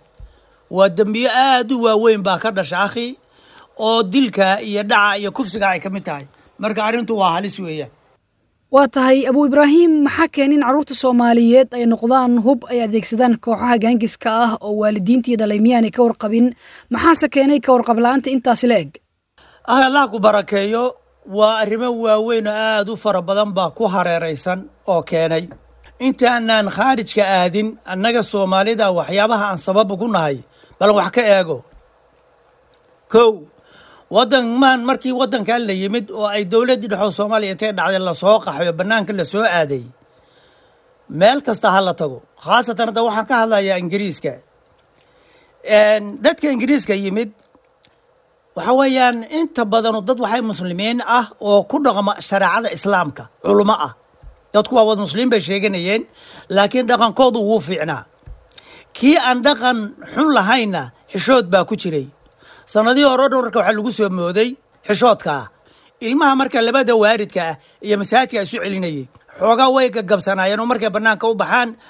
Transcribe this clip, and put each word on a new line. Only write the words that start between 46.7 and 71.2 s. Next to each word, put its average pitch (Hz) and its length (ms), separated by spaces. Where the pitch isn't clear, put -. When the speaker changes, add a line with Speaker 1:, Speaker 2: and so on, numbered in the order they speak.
Speaker 1:
yimid, 202 360
waxa 208 180
weeyaan 254 440
inta 311 340
badan 220 400
dad 240 160
waxay 233 220
muslimiin 202 600
ah 233 220
oo 202 260
ku - 140
dhaqma 208 400
shareecada 196 540
Islaamka, 175 520
culummo 202 380
ah. 139 140
Dadku 214 240
waa 220 120
wad 214 120
muslimiin 208 320
bay 220 120
sheeganayeen, 196 600
laakiin 202 400
dhaqankoodu 233 560
wuu 208 180
fiicnaa. 151 420
Kii 285 240
aan 247 240
dhaqan 254 360
xun 302 240
lahayna 208 520
xishood 220 400
baa 180 160
ku 220 100
jiray. 151 300
Sanadihii 247 420
hore 262 200
oo 277 40
dhan 254 140
marka 233 160
waxaa 208 180
lagu 214 140
soo 214 180
mooday 185 420
xishoodka. 202 480
Ilmaha 269 340
marka 262 260
labada 240 320
waaridka 208 480
ah 160 140
iyo 208 160
masaajidka 240 400
ay 196 80
isu 180 120
celinayeen. 175 500
Xoogaa 233 380
way 262 180
gaggabsanaayeen 196 720
oo 233 40
markay 220 240
bannaanka 214 360